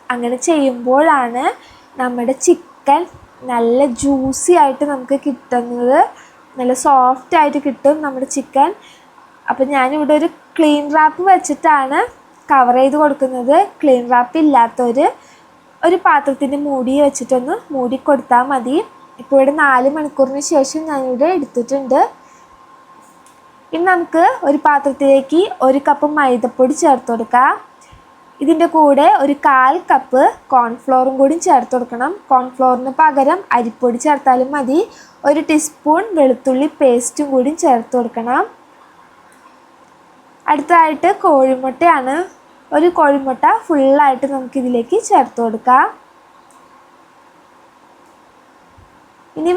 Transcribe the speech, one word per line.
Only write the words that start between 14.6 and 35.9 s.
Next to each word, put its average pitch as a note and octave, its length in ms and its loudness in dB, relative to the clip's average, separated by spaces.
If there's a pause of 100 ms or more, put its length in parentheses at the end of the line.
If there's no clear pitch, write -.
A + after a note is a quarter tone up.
ഒരു F4 180 2
പാത്രത്തിൻ്റെ C#4+ 640 0
മൂടി C4 280 -4 (120)
വെച്ചിട്ടൊന്ന് C4 500 -4 (200)
മൂടി B3+ 220 -4 (100)
കൊടുത്താൽ B3+ 440 0
മതി. C4 240 -4 (460)
ഇപ്പോൾ C#4 160 -2
ഇവിടെ C4+ 240 4
നാല് C4+ 340 2
മണിക്കൂറിന് C#4+ 540 -4
ശേഷം D4+ 400 -2
ഞാനിവിടെ C4 480 -2
എടുത്തിട്ടുണ്ട്. C4 600 -4 (1800)
ഇനി E4 180 -4
നമുക്ക് E4+ 340 2 (240)
ഒരു D4+ 180 0
പാത്രത്തിലേക്ക് C#4 760 2 (260)
ഒരു C#4 200 2
കപ്പ് D4 220 0 (100)
മൈദപ്പൊടി B3+ 640 0
ചേർത്ത് C4 300 0
കൊടുക്കാം. B3 420 0 (880)
ഇതിൻ്റെ D#4+ 320 2
കൂടെ D4 340 4 (140)
ഒരു C#4+ 140 0 (100)
കാൽ C4 260 4 (180)
കപ്പ് C4+ 320 2 (320)
കോൺഫ്ലോറും B3+ 680 0
കൂടി D4+ 140 2 (100)
ചേർത്ത് B3+ 300 2
കൊടുക്കണം. B3 360 -6 (200)
കോൺഫ്ലോറിന് B3+ 680 0
പകരം D4+ 400 2 (160)
അരിപ്പൊടി A#3+ 480 -4
ചേർത്താലും C4+ 520 0
മതി. C4+ 220 -2 (520)
ഒരു D#4 180 -2
ടീസ്പൂൺ D#4 560 -2 (160)